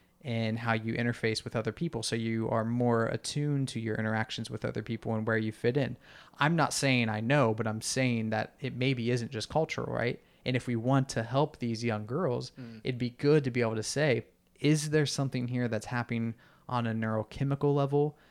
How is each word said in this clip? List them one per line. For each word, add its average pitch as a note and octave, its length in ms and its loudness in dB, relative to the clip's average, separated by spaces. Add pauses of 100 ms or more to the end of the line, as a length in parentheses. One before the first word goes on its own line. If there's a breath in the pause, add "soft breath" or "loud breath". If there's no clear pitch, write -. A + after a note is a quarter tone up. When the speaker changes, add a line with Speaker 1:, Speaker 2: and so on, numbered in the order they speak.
(260 soft breath)
Speaker 1:
in A2+ 320 -2
how A2+ 160 0
you A2+ 220 -2
interface A#2 500 0
with - 100 -8
other A2+ 160 0
people. B2 320 -4
So - 140 -2
you A2+ 320 0
are A2+ 160 2
more A#2+ 400 2
attuned C#3 640 -2
to A#2 100 -6
your A2 160 -2
interactions A2 540 -2
with A#2+ 160 -6
other A#2 180 -4
people A2+ 320 -4
and A2 100 -2
where A2+ 120 2
you A2 160 -2
fit B2 240 0
in. B2 180 0 (420 loud breath)
I'm D#3+ 200 4
not C#3 160 2
saying B2+ 340 2
I G#2+ 140 -2
know, B2 320 4
but A2 120 -2
I'm A2 160 -2
saying A#2 500 0
that A2 280 -2
it B2 160 -6
maybe B2 360 0
isn't A#2+ 200 0
just A2 160 -6
cultural, - 460 -2
right? A#2+ 260 0 (260 soft breath)
And B2+ 120 0
if - 100 -2
we B2 80 0
want C3 340 4
to A2+ 140 -2
help C3+ 360 0
these A#2 220 -2
young G#2+ 240 -2
girls, B2+ 540 -2
Speaker 2:
Mm. A#2 240 -16
Speaker 1:
it'd B2 160 -4
be A#2+ 120 -2
good C#3+ 340 4
to B2+ 60 0
be A#2+ 100 0
able A2+ 160 0
to G#2+ 60 -4
say, C#3 420 0 (340)
"Is D3+ 300 2
there D3+ 160 4
something C3 420 -2
here B2 220 0
that's A2 160 -2
happening A#2 480 -2 (340 soft breath)
on A#2+ 180 -2
a A2+ 80 0
neurochemical A2+ 800 0
level, C#3+ 440 2 (140 soft breath)